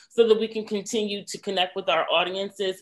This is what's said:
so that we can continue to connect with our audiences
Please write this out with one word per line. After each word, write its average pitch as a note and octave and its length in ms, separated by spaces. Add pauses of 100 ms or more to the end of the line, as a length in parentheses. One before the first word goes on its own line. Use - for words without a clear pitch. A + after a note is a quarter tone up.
so A#3 180
that G#3+ 120
we A3 80
can A3 180
continue G3+ 600
to - 120
connect F#3 380
with F#3 140
our D#3+ 200
audiences F#3+ 720